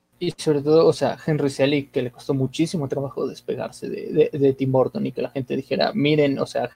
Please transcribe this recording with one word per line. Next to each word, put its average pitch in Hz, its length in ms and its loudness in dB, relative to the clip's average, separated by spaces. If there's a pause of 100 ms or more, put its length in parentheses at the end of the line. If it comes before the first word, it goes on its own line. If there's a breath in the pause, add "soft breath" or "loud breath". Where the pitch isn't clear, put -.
(180)
Y 175 200 -4
sobre 147 240 0
todo, 156 260 6
o 160 60 4
sea, 117 240 -2 (100)
Henry 147 220 0
Selick, 139 420 0
que 131 100 -2
le 123 80 -4
costó - 240 -6
muchísimo 139 540 -2
trabajo 139 400 -6
despegarse 139 640 -8
de, - 420 0
de, 147 80 -6
de 135 140 4
Tim 131 180 -2
Burton 131 340 0
y 131 60 -4
que - 100 -8
la 123 80 -4
gente 135 280 -6
dijera, 135 360 -2
"Miren, 143 460 2
o 135 60 0
sea, 120 300 -4